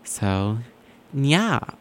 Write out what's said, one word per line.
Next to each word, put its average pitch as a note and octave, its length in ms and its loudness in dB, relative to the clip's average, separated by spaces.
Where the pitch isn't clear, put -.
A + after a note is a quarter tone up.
So, G2+ 560 -2
yeah. D#3 460 2